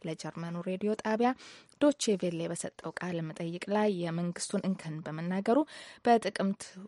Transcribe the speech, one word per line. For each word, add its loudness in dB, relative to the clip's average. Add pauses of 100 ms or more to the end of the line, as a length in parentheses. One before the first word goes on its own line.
ለጀርመኑ -6 (100)
ሬዲዮ 0
ጣቢያ 2 (480)
ዶቼ 6 (140)
ቬሌ -2
በሰጠው -6
ቃለ -2
መጠይቅ -6
ላይ 4 (100)
የመንግስቱን -2
እንከን -2
በመናገሩ 0 (440)
በጥቅምት 2 (240)